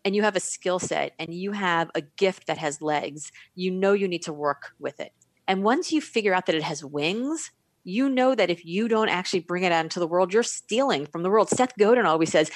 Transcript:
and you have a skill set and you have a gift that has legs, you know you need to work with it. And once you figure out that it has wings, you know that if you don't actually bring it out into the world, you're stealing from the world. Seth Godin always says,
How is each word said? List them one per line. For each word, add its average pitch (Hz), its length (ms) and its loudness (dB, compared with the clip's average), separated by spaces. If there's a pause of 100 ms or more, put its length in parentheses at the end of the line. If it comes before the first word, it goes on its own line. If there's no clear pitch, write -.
and 196 100 0
you 208 60 2
have 208 160 2
a 175 40 0
skill - 380 -4
set 156 400 -4
and 165 140 -10
you 190 180 -8
have 175 440 0
a 165 60 -2
gift 185 460 -2
that 156 120 -4
has 151 220 -4
legs, 151 500 -4 (240)
you 180 160 -4
know 190 200 2
you 202 160 2
need 170 160 -6
to 165 100 -8
work 147 460 -4
with 139 220 -8
it. - 100 -10 (360)
And 190 160 0
once 262 280 2
you 311 80 2
figure 208 340 0
out 185 120 0
that 165 100 2
it 156 80 -2
has 156 220 -6
wings, 190 680 -4 (340)
you 233 240 -2
know 262 260 4
that 196 140 2
if 170 160 -4
you 196 240 -2
don't 220 200 2
actually 180 300 0
bring 175 240 -4
it 180 80 2
out 165 140 2
into 165 160 -6
the 175 40 0
world, 180 280 2
you're 226 100 4
stealing 220 640 -2
from 165 180 -8
the 180 60 0
world. 208 200 4
Seth - 280 0
Godin 208 280 6
always 160 240 4
says, 160 260 4